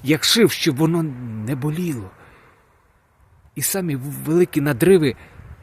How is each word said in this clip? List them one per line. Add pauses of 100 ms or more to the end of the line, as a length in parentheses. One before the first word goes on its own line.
як
шив,
щоб
воно (440)
не
боліло. (1500)
І
самі
в-,
великі
надриви (480)